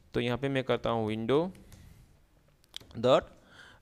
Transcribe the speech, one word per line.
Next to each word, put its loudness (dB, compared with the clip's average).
तो 0
यहाँ -2
पे -4
मैं -2
करता -2
हूँ 0
window 0
dot, 4